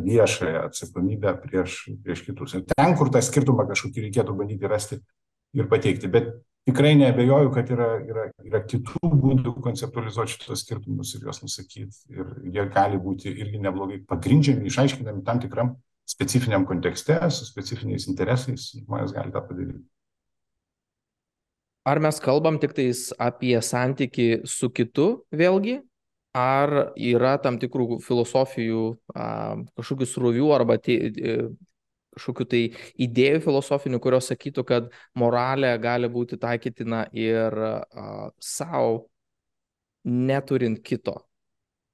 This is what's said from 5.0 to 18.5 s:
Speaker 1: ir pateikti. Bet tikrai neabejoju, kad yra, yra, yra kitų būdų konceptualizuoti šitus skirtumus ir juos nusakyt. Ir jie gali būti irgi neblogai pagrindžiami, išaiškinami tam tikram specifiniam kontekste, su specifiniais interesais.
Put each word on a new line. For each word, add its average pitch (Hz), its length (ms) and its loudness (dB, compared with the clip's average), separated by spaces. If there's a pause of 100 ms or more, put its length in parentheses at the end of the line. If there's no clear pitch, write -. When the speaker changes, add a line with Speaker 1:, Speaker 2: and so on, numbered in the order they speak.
Speaker 1:
ir 113 160 2
pateikti. 98 400 2
Bet 117 180 4 (380)
tikrai 143 320 6
neabejoju, 127 560 6
kad 120 160 0
yra, 117 180 2 (140)
yra, 110 240 -6 (160)
yra 104 240 -2
kitų - 400 -4
būdų 131 560 4
konceptualizuoti 110 720 -6
šitus - 320 -10
skirtumus 104 480 -8
ir 110 80 -14
juos 107 160 -10
nusakyt. 104 720 -14
Ir 95 220 -10 (180)
jie 101 160 -2
gali 98 320 2
būti 95 320 -6
irgi 104 320 -8
neblogai 95 380 -4 (100)
pagrindžiami, 127 560 4
išaiškinami 110 560 0
tam 120 160 0
tikram 123 380 -2 (260)
specifiniam 101 640 0
kontekste, 90 480 0 (160)
su - 160 -8
specifiniais 104 640 -6
interesais. 123 640 -2